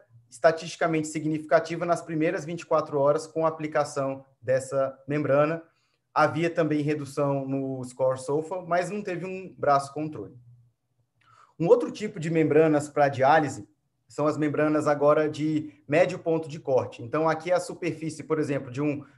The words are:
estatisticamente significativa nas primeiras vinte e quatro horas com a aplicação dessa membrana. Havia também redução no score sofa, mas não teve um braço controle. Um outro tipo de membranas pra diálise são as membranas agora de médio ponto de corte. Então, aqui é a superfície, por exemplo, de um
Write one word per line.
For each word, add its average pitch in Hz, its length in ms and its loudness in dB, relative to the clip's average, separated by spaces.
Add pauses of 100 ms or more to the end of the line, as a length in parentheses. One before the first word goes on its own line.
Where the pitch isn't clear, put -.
(280)
estatisticamente 160 800 0
significativa 160 800 0
nas 170 160 0
primeiras 165 440 -2
vinte 170 160 -10
e - 40 -18
quatro 151 340 0
horas 147 280 2
com 160 180 -2
a 160 40 2
aplicação 147 760 -4 (160)
dessa 131 560 -2 (100)
membrana. 147 540 2 (520)
Havia 151 340 2
também 151 360 0
redução 139 640 -2
no 135 360 -4
score 127 360 -2
sofa, 156 420 -4
mas 170 300 -2
não 208 100 -6
teve 180 240 -8
um 185 320 -10
braço 139 340 2
controle. 151 460 -8 (1200)
Um 160 60 0
outro 220 260 4
tipo 208 280 -8
de 160 100 -4
membranas 151 580 4
pra 143 220 2
diálise 127 580 2 (400)
são 151 200 -2
as 139 100 0
membranas 151 500 0
agora 147 400 4
de 151 460 -4 (140)
médio 170 320 2
ponto 160 280 0
de 156 120 -12
corte. 123 420 0
Então, 151 260 0
aqui 156 220 0
é 180 60 4
a 175 40 4
superfície, 165 600 -6
por 156 160 -2
exemplo, 139 320 -2
de 120 100 -8
um 147 240 -2 (140)